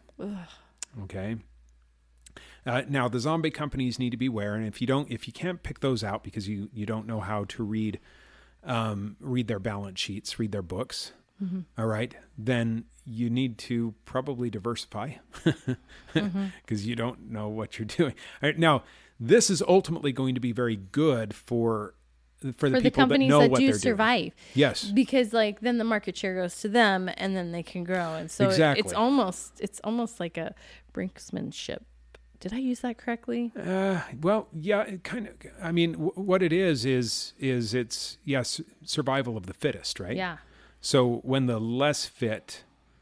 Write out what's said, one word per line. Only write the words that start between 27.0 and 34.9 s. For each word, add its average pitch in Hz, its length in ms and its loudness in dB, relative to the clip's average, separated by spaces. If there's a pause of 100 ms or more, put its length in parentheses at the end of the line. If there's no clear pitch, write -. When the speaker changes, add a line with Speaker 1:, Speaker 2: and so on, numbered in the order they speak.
Speaker 1:
and 190 180 -2
then 175 160 -4
they 170 100 -4
can 180 220 -8
grow. 175 300 -2
And 160 160 -8
so - 140 2
it, - 40 8
it's 190 80 4
Speaker 2:
Exactly. 160 380 4
Speaker 1:
almost, 226 640 2
it's - 240 -6
almost 226 340 -2
like 170 200 -6
a 165 160 -6 (400)
brinksmanship. - 880 -8 (600)
Did 190 140 -6
I 240 40 -4
use 254 220 -2
that 240 160 -4
correctly? 233 560 -4 (100)
Speaker 2:
Uh, 190 380 0 (220)
well, 202 320 2
yeah, 202 300 0
it 196 200 -10